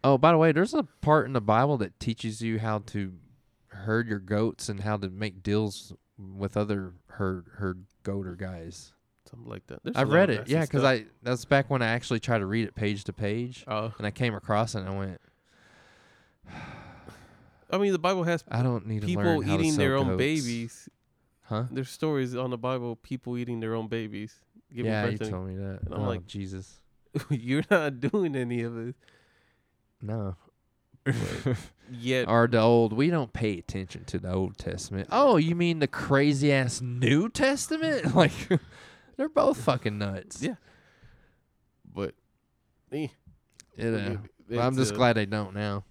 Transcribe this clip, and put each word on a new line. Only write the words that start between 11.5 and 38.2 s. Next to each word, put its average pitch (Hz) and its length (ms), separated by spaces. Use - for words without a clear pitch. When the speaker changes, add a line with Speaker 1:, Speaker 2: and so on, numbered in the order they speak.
Speaker 1:
when 131 120
I 113 60
actually 117 320
tried 117 180
to 95 80
read 110 200
it - 80
page 104 300
to 95 80
page, 117 560
Speaker 2:
Oh. 107 300
Speaker 1:
and 104 80
I 104 40
came 117 240
across 110 400
it 107 60
and 92 80
I 98 80
went, 98 240
<sighs> - 40
Speaker 2:
I 185 80
mean, 202 140
the 175 60
Bible 180 260
has 170 260
Speaker 1:
I 120 120
don't 120 240
need 110 140
to 104 60
Speaker 2:
people 104 180
Speaker 1:
learn - 180
how 151 140
to - 60
Speaker 2:
eating - 140
their 135 160
Speaker 1:
sell 135 80
Speaker 2:
own 135 80
Speaker 1:
goats. 92 100
Speaker 2:
babies. 123 720
Speaker 1:
Huh? 113 260
Speaker 2:
There's 127 200
stories 135 460
on 127 140
the 120 80
Bible, 120 380
people 123 420
eating 120 220
their 113 140
own 110 140
babies, 107 520
giving 117 160
Speaker 1:
Yeah, 107 140
Speaker 2:
birth 117 80
Speaker 1:
you 107 60
Speaker 2:
to 110 120
Speaker 1:
told 95 180
me 92 80
that. 98 280
Speaker 2:
And - 100
I'm 104 80
Speaker 1:
Oh, 101 40
Speaker 2:
like, 92 200
Speaker 1:
Jesus. 95 540
Speaker 2:
<laughs> - 240
"You're 131 400
not 151 300
doing 151 360
any 120 260
of 117 160
it." 120 160
Speaker 1:
No. 104 360
Speaker 2:
But 135 100
Speaker 1:
<laughs> - 760
Speaker 2:
yet 123 380
Speaker 1:
Or 117 180
the 117 140
old, 117 320
we 131 180
don't 147 220
pay 107 260
attention 92 480
to 90 120
the 92 140
Old 95 260
Testament. 92 520
Oh, 247 260
you 165 180
mean 170 240
the 143 100
crazy-ass 139 920
New 127 480
Testament? 277 880
<laughs> - 0
Like, 160 180